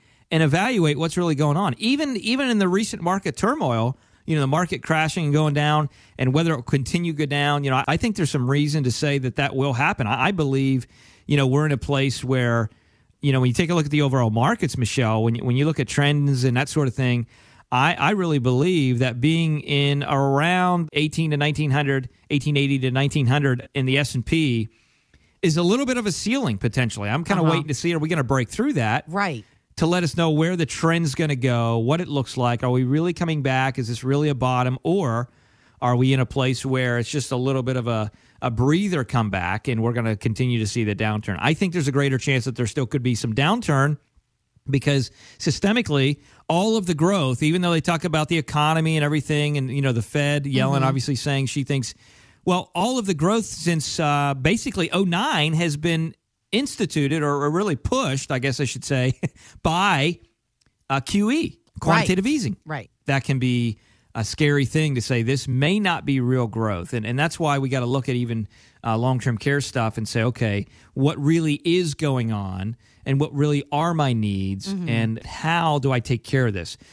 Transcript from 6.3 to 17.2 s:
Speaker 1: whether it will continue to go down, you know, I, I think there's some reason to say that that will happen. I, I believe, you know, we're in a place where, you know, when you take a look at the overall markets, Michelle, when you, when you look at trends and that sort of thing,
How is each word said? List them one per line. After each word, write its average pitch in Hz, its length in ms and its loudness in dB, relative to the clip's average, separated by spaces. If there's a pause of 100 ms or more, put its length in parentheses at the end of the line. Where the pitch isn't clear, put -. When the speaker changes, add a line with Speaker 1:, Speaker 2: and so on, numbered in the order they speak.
Speaker 1:
whether 165 180 2
it 147 40 0
will 123 60 -8
continue 165 500 -2
to 147 60 -6
go 151 80 0
down, 143 380 0
you 139 60 0
know, 131 60 2
I, 135 120 2
I 156 80 4
think 220 200 0
there's 156 140 0
some 131 200 0
reason 147 340 2
to 127 80 2
say 143 260 0
that 127 180 -2
that 139 180 0
will 135 180 0
happen. 131 340 0
I, 120 200 0
I 196 60 2
believe, 135 540 0 (400)
you 147 100 2
know, 139 100 4
we're 143 180 4
in 151 80 2
a 135 60 2
place 139 460 -2
where, 120 440 2 (540)
you 143 100 2
know, 131 80 4
when 127 80 4
you 120 60 2
take 170 160 0
a 175 40 2
look 160 120 2
at 143 60 -6
the 147 100 2
overall 127 280 2
markets, 135 460 0
Michelle, 113 460 0
when 117 140 2
you, - 80 -8
when 123 120 0
you 139 80 2
look 156 160 0
at 123 80 0
trends 143 560 2
and 123 120 2
that 143 120 0
sort 143 200 0
of 113 60 -4
thing, 123 320 0 (500)